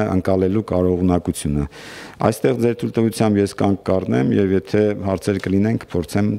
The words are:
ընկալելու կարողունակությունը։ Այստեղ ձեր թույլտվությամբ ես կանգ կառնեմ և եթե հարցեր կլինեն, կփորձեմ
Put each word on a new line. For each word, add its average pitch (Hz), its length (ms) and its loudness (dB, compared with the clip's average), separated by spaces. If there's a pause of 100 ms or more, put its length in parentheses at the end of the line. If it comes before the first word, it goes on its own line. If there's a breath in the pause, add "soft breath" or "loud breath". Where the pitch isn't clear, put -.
ընկալելու 95 580 0
կարողունակությունը։ 90 1000 0 (520 loud breath)
Այստեղ 120 420 0
ձեր 117 160 2
թույլտվությամբ 113 640 0
ես 98 160 0
կանգ 101 260 0
կառնեմ 101 500 0
և 98 220 2
եթե 104 280 2 (160)
հարցեր 95 420 -2
կլինեն, 101 400 0
կփորձեմ 104 580 -2